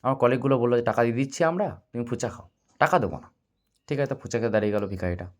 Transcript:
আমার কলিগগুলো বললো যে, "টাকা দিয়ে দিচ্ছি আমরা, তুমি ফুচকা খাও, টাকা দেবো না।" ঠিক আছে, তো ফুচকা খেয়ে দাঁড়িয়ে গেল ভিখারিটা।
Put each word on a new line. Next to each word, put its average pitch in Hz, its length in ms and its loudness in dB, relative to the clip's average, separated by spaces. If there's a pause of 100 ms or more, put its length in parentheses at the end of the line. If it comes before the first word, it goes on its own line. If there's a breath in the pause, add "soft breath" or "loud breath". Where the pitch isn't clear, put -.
আমার 127 140 0
কলিগগুলো 127 420 2
বললো 120 180 2
যে, 117 60 2
"টাকা 113 200 2
দিয়ে 117 120 2
দিচ্ছি 135 300 -2
আমরা, 170 380 -2 (100)
তুমি 120 140 -6
ফুচকা 120 220 -6
খাও, - 200 -14 (300)
টাকা 175 200 4
দেবো 95 200 -2
না।" - 140 -20 (540)
ঠিক 143 140 -4
আছে, 135 140 -2
তো - 60 -10
ফুচকা 117 180 -4
খেয়ে 113 120 0
দাঁড়িয়ে 104 220 2
গেল 104 140 0
ভিখারিটা। 92 540 -6